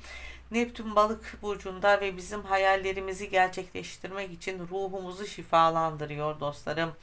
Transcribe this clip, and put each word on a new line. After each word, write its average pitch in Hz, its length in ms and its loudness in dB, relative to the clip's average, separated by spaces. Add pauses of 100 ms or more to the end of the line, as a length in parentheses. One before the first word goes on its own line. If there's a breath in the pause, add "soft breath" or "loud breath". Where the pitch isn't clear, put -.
(520 loud breath)
Neptün 226 440 -2
balık 214 460 4
burcunda 196 600 2
ve 190 160 -2
bizim 196 260 -8
hayallerimizi 190 840 2
gerçekleştirmek 185 1040 -2
için 175 360 -8
ruhumuzu 190 600 -6
şifalandırıyor 156 1120 2
dostlarım. 151 640 -4